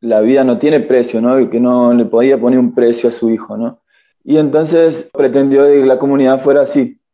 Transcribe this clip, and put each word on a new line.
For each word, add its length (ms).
la 200
vida 240
no 140
tiene 220
precio, 400
¿no? 200
Y 100
que 100
no 320
le 140
podía 340
poner 180
un 160
precio 360
a 20
su 180
hijo, 260
¿no? 240
Y 140
entonces 760
pretendió 540
que 180
la 140
comunidad 420
fuera 220
así, 360